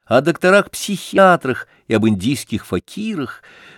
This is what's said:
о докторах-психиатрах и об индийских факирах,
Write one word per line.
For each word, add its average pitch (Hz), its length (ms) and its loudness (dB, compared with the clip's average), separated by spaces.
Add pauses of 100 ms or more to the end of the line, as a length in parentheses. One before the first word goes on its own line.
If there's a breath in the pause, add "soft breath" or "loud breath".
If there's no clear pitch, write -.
о 120 160 2
докторах-психиатрах 180 1500 0 (200 soft breath)
и - 60 -2
об 110 140 2
индийских 107 580 -4
факирах, 175 800 -8 (340 loud breath)